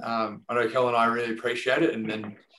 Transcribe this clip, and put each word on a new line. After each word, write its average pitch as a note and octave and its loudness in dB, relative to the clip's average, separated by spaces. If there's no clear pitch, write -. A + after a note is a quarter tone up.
Um, A2+ -4
I A#2+ -2
know A#2 2
Kel B2+ 2
and A#2+ 2
I A#2 6
really A#2 0
appreciate B2 0
it, C#3 2
and A2 -6
then G#2+ -8